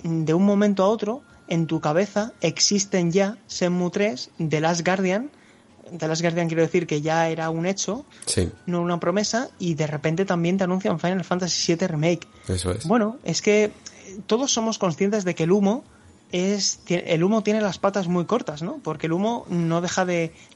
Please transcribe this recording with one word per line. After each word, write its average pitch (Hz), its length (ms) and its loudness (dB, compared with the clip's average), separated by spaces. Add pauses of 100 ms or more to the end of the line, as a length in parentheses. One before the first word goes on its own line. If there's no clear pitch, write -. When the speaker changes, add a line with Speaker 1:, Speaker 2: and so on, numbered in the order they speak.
Speaker 1:
de 165 300 0
un 185 120 4
momento 202 380 4
a 196 40 6
otro, 220 340 -2 (260)
en 165 180 0
tu 160 140 -2
cabeza, 202 600 0
existen 180 680 0
ya 196 260 2 (120)
Shenmue 180 420 0
tres, 208 480 -2
The 156 220 0
Last 165 260 0
Guardian. 190 460 0 (680)
The 160 80 -4
Last 160 160 -2
Guardian 170 240 0
quiero 165 160 2
decir 165 240 2
que 151 160 0
ya 165 260 2
era 160 220 -4
un 165 160 -2
hecho, 196 380 -4 (200)
Speaker 2:
Sí. 87 240 0 (180)
Speaker 1:
no 175 140 -2
una 175 200 0
promesa, 208 480 0 (100)
y 175 160 -2
de 151 140 -2
repente 160 360 0
también 175 320 2
te 196 60 2
anuncian 185 380 0
Final 180 240 -2
Fantasy 180 380 -2
siete 180 260 0
Remake. 165 400 0 (180)
Speaker 2:
Eso 92 240 -2
es. 110 160 -4
Speaker 1:
Bueno, 220 380 2
es - 180 -4
que 214 300 4 (540)
todos 254 260 0
somos 220 260 -2
conscientes 196 460 0
de 175 100 -2
que - 80 -2
el 165 80 2
humo 208 320 4 (480)
es, 190 560 0
tie-, 175 200 0
el 170 180 2
humo 214 180 2
tiene 214 180 2
las 202 200 -2
patas 196 260 0
muy 175 200 0
cortas, 160 360 -2
¿no? 269 220 -8
Porque 151 240 -4
el 165 60 0
humo 220 340 -2
no 170 320 0
deja 180 240 0
de, 170 280 -2 (240)